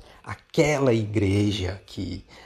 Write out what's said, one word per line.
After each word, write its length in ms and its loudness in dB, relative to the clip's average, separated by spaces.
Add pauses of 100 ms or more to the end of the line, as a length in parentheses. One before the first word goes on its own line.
(220)
Aquela 720 0
igreja 920 0
que 380 -10 (220)